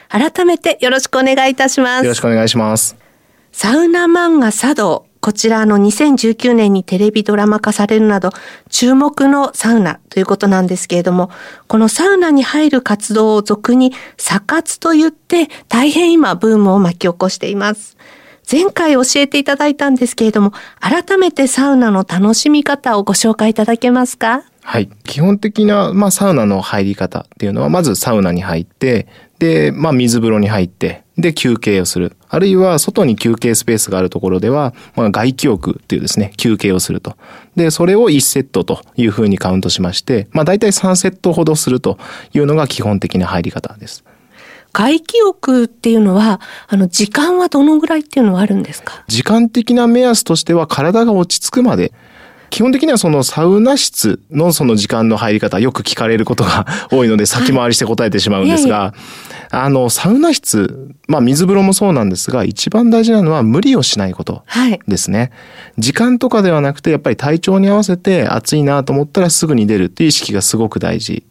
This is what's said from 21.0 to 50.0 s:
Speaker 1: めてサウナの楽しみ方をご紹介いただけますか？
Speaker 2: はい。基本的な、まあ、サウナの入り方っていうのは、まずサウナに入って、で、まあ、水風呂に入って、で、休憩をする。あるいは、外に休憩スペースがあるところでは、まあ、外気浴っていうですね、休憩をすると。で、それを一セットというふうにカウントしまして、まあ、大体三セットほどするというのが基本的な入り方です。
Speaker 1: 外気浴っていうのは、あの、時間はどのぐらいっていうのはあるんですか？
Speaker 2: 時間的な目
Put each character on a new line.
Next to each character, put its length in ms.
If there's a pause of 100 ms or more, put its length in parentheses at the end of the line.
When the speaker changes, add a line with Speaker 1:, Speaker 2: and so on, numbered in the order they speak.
Speaker 1:
め 120
て 160
サ 240
ウ 60
ナ 140
の 180
楽 260
し 140
み 160
方 340
を 40
ご 100
紹 220
介 160
い 40
た 120
だ 100
け 140
ま 160
す 100
か？ 280 (180)
Speaker 2:
は 160
い。 100 (160)
基 160
本 180
的 260
な、 280
ま 160
あ、 20
サ 200
ウ 40
ナ 120
の 140
入 240
り 120
方 240
っ 40 (140)
て 80
い 40
う 20
の 100
は、 60
ま 140
ず 140
サ 160
ウ 100
ナ 100
に 100
入 200
っ 20
て、 420 (320)
で、 340
ま 180
あ、 20
水 260
風 120
呂 80
に 100
入 160
っ 40
て、 340 (160)
で、 160
休 220
憩 240
を 40
す 140
る。 180 (120)
あ 100
る 80
い 100
は、 220
外 260
に 120
休 180
憩 200
ス 100
ペ 100
ー 40
ス 120
が 80
あ 40
る 60
と 120
こ 100
ろ 100
で 100
は、 220 (220)
ま 100
あ、 60
外 240
気 140
浴 340
っ 40
て 80
い 40
う 40
で 60
す 100
ね、 180
休 200
憩 160
を 80
す 120
る 80
と。 160 (400)
で、 140
そ 160
れ 100
を 120
一 160
セ 160
ッ 40
ト 200
と 180 (140)
い 100
う 40
ふ 100
う 80
に 100
カ 120
ウ 60
ン 40
ト 80
し 140
ま 100
し 100
て、 280
ま 120
あ、 20
大 140
体 140
三 240
セ 120
ッ 80
ト 160
ほ 120
ど 100
す 160
る 100
と 180 (340)
い 60
う 80
の 80
が 120
基 160
本 180
的 180
な 80
入 160
り 100
方 260
で 100
す。 160 (680)
Speaker 1:
外 300
気 160
浴 460
っ 40
て 220
い 60
う 40
の 140
は、 260 (280)
あ 80
の、 120
時 200
間 280
は 120
ど 160
の 140
ぐ 100
ら 80
い 40
っ 40
て 160
い 20
う 40
の 80
は 60
あ 60
る 80
ん 80
で 100
す 100
か？ 240
Speaker 2:
時 160
間 280
的 240
な 120
目 140